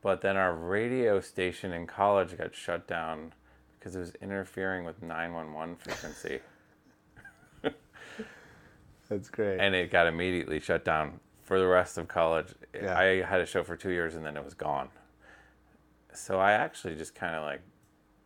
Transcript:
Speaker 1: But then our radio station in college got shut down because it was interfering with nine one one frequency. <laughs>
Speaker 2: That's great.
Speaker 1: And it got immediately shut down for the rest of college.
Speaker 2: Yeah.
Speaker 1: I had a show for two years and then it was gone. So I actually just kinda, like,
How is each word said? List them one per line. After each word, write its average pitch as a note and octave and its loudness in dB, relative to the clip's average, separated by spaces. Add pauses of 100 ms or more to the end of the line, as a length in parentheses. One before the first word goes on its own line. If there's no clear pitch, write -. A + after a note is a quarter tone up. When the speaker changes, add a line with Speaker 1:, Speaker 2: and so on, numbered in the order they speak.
Speaker 1:
But F#2+ 2
then G2 2
our F#2 4
radio G#2 2
station F2+ -4
in E2+ -6
college G2 4
got E2+ -8
shut F2 -6
down D#2+ -6 (460)
because F#2 -12
it F#2+ -6
was F2 -10
interfering F#2+ -4
with E2+ -10
nine E2+ -6
one D#2+ -8
one E2 -8
frequency. - -10 (1200)
<laughs> D4 -2 (1400)
Speaker 2:
That's G#2 -4
great. G2+ 0
Speaker 1:
And G2 4
it F2+ 2
got F2 6
immediately E2+ 0
shut - 0
down D#2 0 (220)
for F#2+ 2
the F#2 6
rest F2+ 6
of E2 -6
college. E2 2 (200)
Speaker 2:
Yeah. F#2+ -2
Speaker 1:
I F#2+ 6
had F#2 2
a E2 0
show F2+ -2
for E2+ -8
two F#2+ -6
years E2+ -2
and D#2+ -10
then D2+ -8
it C#2+ -8
was C#2+ -16
gone. C#2+ -4 (1200)
So - -2
I G2 6
actually G#2+ 0
just D#2 -10
kinda, E2 -4
like, D2+ -6 (640)